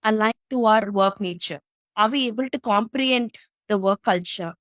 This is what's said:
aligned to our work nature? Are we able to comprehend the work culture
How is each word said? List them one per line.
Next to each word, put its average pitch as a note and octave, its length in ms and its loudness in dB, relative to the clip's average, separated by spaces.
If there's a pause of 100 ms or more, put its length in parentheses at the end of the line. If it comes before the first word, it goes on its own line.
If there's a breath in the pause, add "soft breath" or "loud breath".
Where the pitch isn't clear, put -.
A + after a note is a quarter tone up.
aligned A3 320 2 (160)
to B3+ 160 -2
our G#3+ 240 4
work G3 300 2
nature? F3 400 -6 (360)
Are G#3+ 140 4
we C4+ 180 -2
able A#3+ 220 -4
to - 80 -6
comprehend A#3+ 760 0 (320)
the G#3 100 0
work G3 240 0
culture F3 580 -2